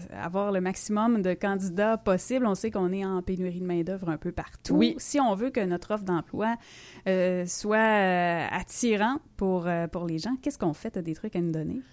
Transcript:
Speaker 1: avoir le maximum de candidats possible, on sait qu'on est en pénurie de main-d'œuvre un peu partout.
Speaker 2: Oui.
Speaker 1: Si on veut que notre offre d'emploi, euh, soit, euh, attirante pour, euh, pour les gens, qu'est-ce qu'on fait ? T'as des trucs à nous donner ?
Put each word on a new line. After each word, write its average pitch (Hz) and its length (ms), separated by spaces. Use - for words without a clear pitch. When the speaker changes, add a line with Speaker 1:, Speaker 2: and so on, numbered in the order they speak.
Speaker 1:
avoir 196 320
le 190 100
maximum 214 600
de 180 140
candidats 196 600
possible, 220 520
on 196 80
sait 220 160
qu'on 185 200
est 196 140
en 190 160
pénurie 180 380
de 185 80
main-d'œuvre 175 420
un 151 80
peu 175 140
partout. - 420
Speaker 2:
Oui. 226 240
Speaker 1:
Si - 220
on 226 160
veut 247 160
que 247 80
notre 180 340
offre 214 120
d'emploi, 185 500
euh, 185 380
soit, 208 320
euh, 180 720
attirante 214 720
pour, 185 300
euh, 170 180
pour 170 220
les 160 100
gens, 214 240
qu'est-ce 285 160
qu'on 156 160
fait ? - 160
T'as 190 140
des 160 100
trucs 214 220
à 180 40
nous 170 120
donner ? 160 420